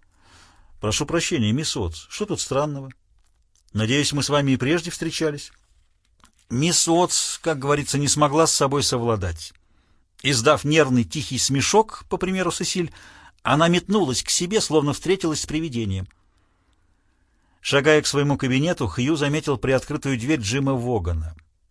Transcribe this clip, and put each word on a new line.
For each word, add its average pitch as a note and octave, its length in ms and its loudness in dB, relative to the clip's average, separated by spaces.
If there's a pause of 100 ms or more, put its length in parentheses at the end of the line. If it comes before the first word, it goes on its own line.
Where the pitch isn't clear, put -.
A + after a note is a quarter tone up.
(800)
«Прошу G#2+ 260 -2
прощения, D#3 460 0
мисс C#3+ 240 -2
Уотс, F2+ 340 -6
что - 160 -6
тут F3 140 -6
странного? C#3 500 -4 (840)
Надеюсь, C3 400 0
мы C#3 100 -2
с - 60 -4
вами C#3+ 240 2
и B2 40 2
прежде E3 320 0
встречались». D#3+ 600 -6 (1000)
Мисс D#3 380 2
Уотс, E3+ 520 2
как D#3 200 -2
говорится, C#3+ 380 0
не C#3+ 100 0
смогла D3+ 400 4
с - 80 2
собой C#3 260 2
совладать. A2 720 -2 (720)
Издав C3+ 400 4
нервный C#3 400 4
тихий C#3 340 -6
смешок, C#3 720 2
по F#3+ 60 -4
примеру F#3 360 -2
Сесиль, F3 420 -4 (500)
она D3+ 240 4
метнулась F3 560 0
к - 60 -10
себе, F#3 320 0
словно D3 320 2
встретилась E3 480 -2
с - 40 -6
привидением. A#2 600 -4 (1500)
Шагая C#3+ 420 4
к - 60 -2
своему C#3 300 0
кабинету, C3+ 500 0
Хью C3+ 300 -2
заметил D3 400 -2
приоткрытую C3 600 -2
дверь C3+ 220 0
Джима C3+ 340 -2
Вогана. F2 600 -4 (360)